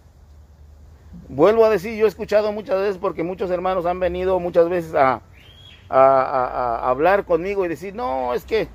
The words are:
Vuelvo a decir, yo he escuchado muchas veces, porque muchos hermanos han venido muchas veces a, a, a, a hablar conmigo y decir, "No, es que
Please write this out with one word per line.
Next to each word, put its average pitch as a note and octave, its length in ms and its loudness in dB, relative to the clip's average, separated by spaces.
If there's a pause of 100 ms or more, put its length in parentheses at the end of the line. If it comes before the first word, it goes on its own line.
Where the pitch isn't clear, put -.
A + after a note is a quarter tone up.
(1300)
Vuelvo G3+ 360 4
a A3 60 4
decir, G#3+ 260 -4
yo G#3+ 80 2
he - 20 6
escuchado G#3 440 -2
muchas F#3+ 280 -4
veces, G3 200 -2
porque F3+ 240 -4
muchos F3+ 260 -6
hermanos F3+ 380 -2
han F3+ 120 -2
venido F3+ 400 -2
muchas F3 300 2
veces E3+ 240 -4
a, C3+ 220 4
a, - 1040 0
a, B2+ 560 -2
a C3 120 -2
hablar F3 360 2
conmigo F#3 400 -2
y F3 40 -4
decir, F#3 260 -10
"No, B3 400 -4
es G#3 100 -8
que G#3+ 300 -4